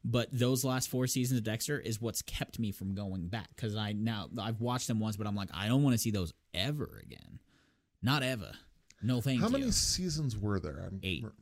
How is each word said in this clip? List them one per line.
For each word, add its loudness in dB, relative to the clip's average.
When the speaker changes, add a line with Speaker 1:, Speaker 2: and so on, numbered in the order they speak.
Speaker 1:
but 2
those 2
last 0
four 2
seasons 2
of 0
Dexter -2
is -4
what's -2
kept -6
me -2
from -4
going -4
back, -6
'cause -4
I, -2
now, -2
I've -4
watched 0
them 2
once, 0
but -4
I'm -2
like, -4
"I -2
don't 8
wanna 8
see 2
those 0
ever -2
again. -16
Not 4
ever. -2
No, 2
thank 2
Speaker 2:
How 4
Speaker 1:
you." 4
Speaker 2:
many 2
seasons 0
were 2
there? -4
I'm -8
Speaker 1:
Eight. -2